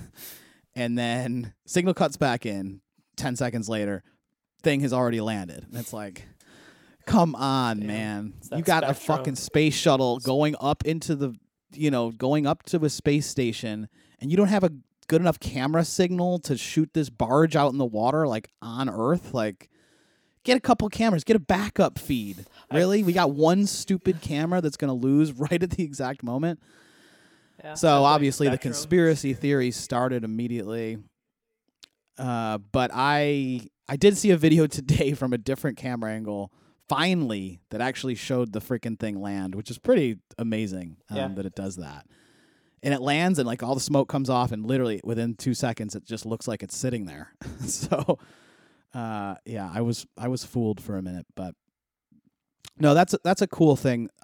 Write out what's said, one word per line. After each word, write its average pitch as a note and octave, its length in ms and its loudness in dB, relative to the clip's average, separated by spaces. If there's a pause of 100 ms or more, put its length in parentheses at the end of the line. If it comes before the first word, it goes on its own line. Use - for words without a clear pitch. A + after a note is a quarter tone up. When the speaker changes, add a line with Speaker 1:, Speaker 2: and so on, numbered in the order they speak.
(240)
Speaker 1:
<laughs> - 500 -20
and A#2+ 240 -2
then A#2+ 560 -4 (120)
signal F3+ 280 2
cuts D#3+ 220 0
back B2 300 0
in G2 340 -8 (360)
ten B2+ 200 -4
seconds A#2 320 -4
later, G2+ 340 -4 (600)
thing C#3+ 180 2
has C#3 120 0
already A#2+ 280 0
landed. G2+ 480 -6
And A2+ 80 -14
it's A#2 160 -12
like, G#2 340 -12 (800)
come E3+ 300 4
on, B2+ 420 2
Speaker 2:
Damn. G#2 80 -4
Speaker 1:
man. G#2+ 520 -6
Speaker 2:
It's - 120 -20
Speaker 1:
You - 80 -6
Speaker 2:
that D#3+ 60 -4
Speaker 1:
got D#3+ 200 4
a C3+ 100 0
Speaker 2:
spectrum. - 240 -2
Speaker 1:
fucking C#3 180 -4
space D3+ 380 0
shuttle C3 440 2
going C#3+ 420 0
up C#3+ 240 0
into D#3+ 300 -2
the, C#3 200 -4 (400)
you D3+ 160 2
know, A#2+ 200 0
going C3+ 360 0
up D3+ 180 -2
to D#3+ 200 0
a D3 60 2
space D3 360 0
station, A2 640 -4 (320)
and C3+ 100 -4
you E3+ 60 4
don't G3 120 6
have G3 160 4
a E3 80 2 (340)
good D#3+ 140 4
enough E3+ 200 2
camera D3 440 0
signal F3+ 560 0
to C#3 160 -2
shoot D#3 360 -2
this D3+ 160 0
barge C3+ 480 2
out C#3+ 160 4
in C3 60 -2
the C3+ 80 2
water, A#2+ 400 2
like, A2 240 -4 (100)
on A#2+ 300 -4
Earth. C#3 420 0
Like, G#2+ 380 -4 (720)
get B3 120 4
a C4 40 2
couple A3+ 300 2
cameras, G#3+ 340 2
get A3+ 120 4
a G#3 40 4
backup F#3+ 580 0
feed. G2+ 460 -4 (260)
Speaker 2:
I C3+ 60 0
Speaker 1:
Really? F#3+ 260 4
We F3+ 120 2
got E3+ 180 4
one E3 340 4
stupid F#3 540 -2
camera E3 400 0
that's D3+ 160 -2
gonna C#3 180 -2
lose C#3 380 4
<laughs> C3+ 180 -4
right E3+ 120 2
at F3+ 80 -2
the F#3 120 -4
exact C#3 400 -6
moment. C#3 380 -2 (1040)
Speaker 2:
Yeah, D3+ 100 -16
Speaker 1:
So D#3+ 140 2
Speaker 2:
I D3 80 8
think C#3 100 6
Speaker 1:
obviously D3 400 4
the C#3 60 4
Speaker 2:
spectrum. B2+ 220 -4
Speaker 1:
conspiracy D3+ 600 2
theory C3+ 380 0
started B2 520 -2
immediately. A2+ 720 -6 (1200)
Uh, A#2 400 -4
but A#2+ 340 -2
I, C#3 760 0 (200)
I C#3 80 -4
did G3 200 6
see G#3 140 2
a F3+ 60 8
video D#3 300 6
<laughs> - 0 -
today C#3+ 460 2
from C3 200 -2
a B2 60 0
different C3+ 400 -4
camera A#2 340 -6
angle, G#2 400 -6 (360)
finally, C3+ 720 0 (100)
that G#2+ 100 -6
actually B2+ 340 -4
showed B2 380 -2
the G#2+ 80 -4
freaking A#2 380 -6
thing G#2 220 -6
land, G2 340 -6
which G#2 160 -10
is - 80 -10
pretty C#3+ 400 2 (180)
amazing, G2+ 600 -4 (140)
um, G#2+ 60 -6
Speaker 2:
Yeah. C3+ 120 -4
Speaker 1:
that G2 180 -8
it F#2 80 -10
does F#2+ 220 -8
that. D2 300 -14 (760)
And C#3 120 0
it C3+ 60 -4
lands, D#3 400 2
and, B2 60 0
like, A#2+ 160 -4
all B2 120 -2
the C3 60 -4
smoke C#3 280 2
comes C3+ 220 -2
off, B2 220 2
and G#2+ 120 -6
literally A#2+ 380 0
within A#2 320 -2
two B2+ 200 -2
seconds, A2+ 420 -4
it G2 80 -12
just A2+ 200 -10
looks A2+ 220 -8
like A2+ 160 -6
it's F#2+ 140 -12
sitting A#2+ 300 -4
there. D2 320 -16
<laughs> - 280 -12
So, - 520 -2 (760)
uh, G#2+ 400 -6 (100)
yeah, G#2 280 -8
I G2+ 100 -4
was, A#2 240 -2 (100)
I B2 120 -6
was B2+ 160 -4
fooled G#2+ 360 -2
for G#2 160 -8
a F#2+ 60 -4
minute, F2+ 320 -10
but F2+ 200 -10 (1200)
no, D3 160 6
that's F3+ 200 4
a, G3+ 100 -4
that's F#3 180 0
a G3+ 60 2
cool D#3 280 4
thing, A#2+ 320 -2 (160)